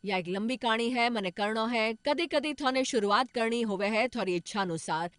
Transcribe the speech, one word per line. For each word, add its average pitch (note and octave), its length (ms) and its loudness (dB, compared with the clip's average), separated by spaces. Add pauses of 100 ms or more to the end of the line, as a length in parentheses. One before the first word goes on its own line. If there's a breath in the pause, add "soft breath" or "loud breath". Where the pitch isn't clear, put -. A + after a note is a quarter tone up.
या G3 120 -2
एक F3 120 -2
लंबी G#3+ 280 -2
कहानी A#3 340 0
है, A#3+ 200 2
मने G3+ 200 -2
करनो A3 360 -2
है। A3+ 280 0
कदी D4 320 0
कदी D4 280 0
थोने C4 300 0
शुरुआत A3 480 2
करनी A#3 300 0
होवे G3+ 260 0
है A3 200 2
थोड़ी F#3+ 280 -2
इच्छा G3 260 -4
अनुसार, E3+ 560 -2